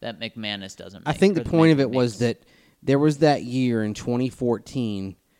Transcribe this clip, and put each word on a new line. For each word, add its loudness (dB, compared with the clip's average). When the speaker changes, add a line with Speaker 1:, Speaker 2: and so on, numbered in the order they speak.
Speaker 1:
that -10
McManus -10
doesn't -18
Speaker 2:
I -2
Speaker 1:
make, -4
Speaker 2:
think 4
the 0
Speaker 1:
or -8
that -8
Speaker 2:
point 6
of 4
Speaker 1:
Mc-, 2
Speaker 2:
it 0
was 0
Speaker 1:
makes. 0
Speaker 2:
that -20
there 2
was 2
that 4
year 0
in -2
twenty -4
fourteen, -4